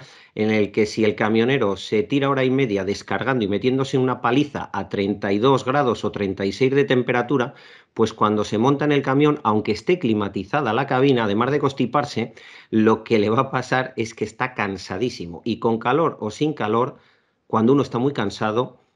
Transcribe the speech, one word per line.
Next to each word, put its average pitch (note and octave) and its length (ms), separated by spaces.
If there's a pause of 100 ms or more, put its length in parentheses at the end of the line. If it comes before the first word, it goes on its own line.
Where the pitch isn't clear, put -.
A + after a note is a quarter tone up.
(340)
en G#2+ 160
el G#2+ 200
que A2 140
si G#2+ 180
el G#2 120
camionero A2+ 640
se G#2+ 240
tira C#3 260
hora C3 160
y C3 60
media A#2 340
descargando G#2+ 580
y G2 60
metiéndose B2+ 480
una C3 240
paliza B2+ 540
a F#2+ 160
treinta G2+ 420
y G2+ 60
dos B2+ 260
grados B2+ 400
o G#2 80
treinta G2 320
y G2 80
seis C3 220
de C#3 100
temperatura, B2 720 (400)
pues A2+ 180
cuando G#2+ 320
se G#2+ 140
monta C#3 260
en D3 80
el C#3+ 80
camión, D3 440
aunque G#2+ 280
esté F3 260
climatizada G#2+ 760
la C3+ 120
cabina, C3 380
además A2 280
de D3 80
constiparse, C3 720 (340)
lo A2 340
que A2+ 160
le G#2 120
va A#2 100
a C3+ 100
pasar C3 460
es A2+ 160
que - 120
está B2 280
cansadísimo. G2 920
Y A2+ 160
con A2+ 200
calor C#3 420
o G#2+ 100
sin D3+ 220
calor, A#2 440 (500)
cuando A2+ 260
uno C#3+ 80
está B2+ 180
muy C3+ 140
cansado, A2 640 (200)